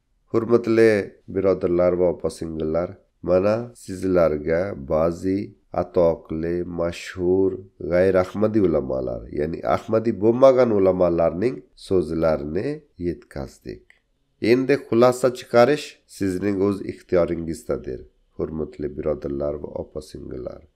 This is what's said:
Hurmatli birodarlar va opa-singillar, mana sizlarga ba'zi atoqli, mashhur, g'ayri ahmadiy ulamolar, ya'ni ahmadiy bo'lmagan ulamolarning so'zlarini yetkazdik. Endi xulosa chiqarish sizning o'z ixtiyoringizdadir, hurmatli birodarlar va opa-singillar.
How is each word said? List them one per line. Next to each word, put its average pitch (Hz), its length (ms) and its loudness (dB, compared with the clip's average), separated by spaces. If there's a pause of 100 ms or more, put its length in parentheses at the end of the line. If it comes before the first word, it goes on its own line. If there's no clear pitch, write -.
(340)
Hurmatli 113 800 4 (160)
birodarlar 90 640 2
va 90 220 2
opa-singillar, 82 760 -4 (300)
mana 104 540 0
sizlarga 85 880 0 (160)
ba'zi 85 640 -2 (340)
atoqli, 85 840 -2 (120)
mashhur, 90 840 -2 (280)
g'ayri 90 400 2
ahmadiy 107 440 0
ulamolar, 65 640 -2
ya'ni 80 380 -6
ahmadiy 110 560 -2
bo'lmagan 123 500 6
ulamolarning 90 840 2 (180)
so'zlarini 80 920 -2 (260)
yetkazdik. - 920 -10 (580)
Endi 131 340 4
xulosa 123 580 2
chiqarish 131 520 2 (180)
sizning 98 580 -2
o'z 101 180 2
ixtiyoringizdadir, 80 1200 -4 (380)
hurmatli 78 500 -6
birodarlar 73 640 -6
va 76 200 -12
opa-singillar. - 880 -12 (140)